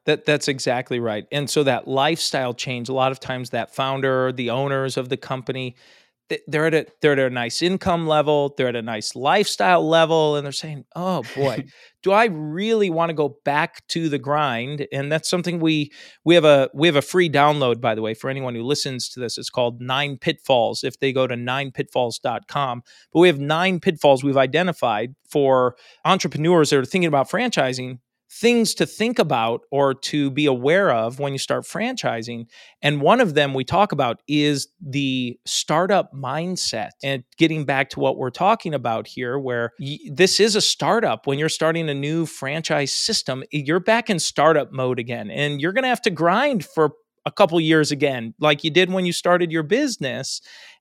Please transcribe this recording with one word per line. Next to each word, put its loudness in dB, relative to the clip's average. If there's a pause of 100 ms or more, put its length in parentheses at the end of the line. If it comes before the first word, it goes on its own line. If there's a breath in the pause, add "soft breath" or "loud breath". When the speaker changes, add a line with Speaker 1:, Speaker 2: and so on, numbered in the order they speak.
Speaker 1:
that, -2
that's 0
exactly -2
right. -4
And -4
so 2
that 0
lifestyle -2
change, -8
a -4
lot 2
of -12
times -10
that -6
founder, 0
the -6
owners -2
of -4
the -4
company, -8 (500 soft breath)
th-, -6
they're 0
at 2
a, 2 (160)
they're 6
at 2
a 2
nice -4
income 0
level, 2
they're 0
at -4
a -6
nice -8
lifestyle 2
level, 4
and -4
they're -8
saying, -10 (120)
"Oh -2 (140)
boy, -2 (180 loud breath)
Speaker 2:
<laughs> -20
Speaker 1:
do 0
I 6
really 0
wanna 0
go -2
back -2
to -2
the 0
grind?" -2
And -4
that's -2
something -2
we, 0 (340 loud breath)
we 6
have 8
a, 6
we 2
have 4
a 6
free 2
download, 4
by 0
the -4
way, -4
for -8
anyone -6
who -6
listens -4
to -14
this. -6
It's -10
called -2
Nine -4
Pitfalls. 0
If -8
they 0
go 2
to -6
nine -6
pitfalls -4
dot -6
com, -4 (320 soft breath)
but 4
we 10
have 4
nine 0
pitfalls 2
we've 0
identified 0 (160)
for 4 (280 soft breath)
entrepreneurs 2
that 4
are -2
thinking 0
about 0
franchising, -2 (280)
things 2
to 0
think -2
about 0 (100)
or 4
to -2
be -2
aware 2
of -2
when -4
you -4
start -4
franchising. -6 (360 loud breath)
And 0
one 4
of 2
them 2
we -2
talk 2
about -2
is 0 (140)
the -4
startup 0
mindset. -6 (120)
And -4 (140)
getting 2
back -2
to -8
what 0
we're -6
talking 0
about -4
here, -6
where -4
y-, -10 (120)
this 2
is 4
a 2
startup 0
when 0
you're 0
starting -2
a -2
new -2
franchise -4
system, -4
you're 0
back 0
in 0
startup 2
mode -2
again, -8
and -4
you're -2
gonna -2
have -2
to -2
grind 0
for 0 (360)
a -4
couple 4
years 4
again, -2
like 2
you -2
did 2
when 0
you -2
started 2
your -2
business. -4 (400 loud breath)